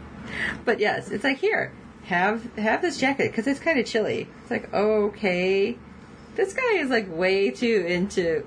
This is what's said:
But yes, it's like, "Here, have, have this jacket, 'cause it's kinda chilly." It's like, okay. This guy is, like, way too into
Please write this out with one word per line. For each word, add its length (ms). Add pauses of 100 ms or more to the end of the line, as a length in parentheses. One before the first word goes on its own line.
(640)
But 140
yes, 320
it's 120
like, 140
"Here, 340 (340)
have, 380 (140)
have 240
this 180
jacket, 340
'cause 120
it's 140
kinda 240
chilly." 440 (140)
It's 80
like, 240
okay. 1040 (580)
This 180
guy 240
is, 120
like, 260
way 360
too 360
into 600